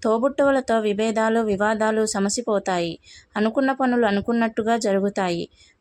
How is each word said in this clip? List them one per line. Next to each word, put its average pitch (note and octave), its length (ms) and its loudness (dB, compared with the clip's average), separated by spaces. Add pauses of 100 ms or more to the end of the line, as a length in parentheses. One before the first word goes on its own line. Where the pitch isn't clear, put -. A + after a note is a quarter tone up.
తోబుట్టువులతో C4 760 2
విభేదాలు, A3 600 0
వివాదాలు G#3+ 640 0
సమసిపోతాయి. G3 880 -2 (420)
అనుకున్న A3+ 360 0
పనులు B3 340 2
అనుకున్నట్టుగా A3+ 680 0
జరుగుతాయి. G3 680 0 (360)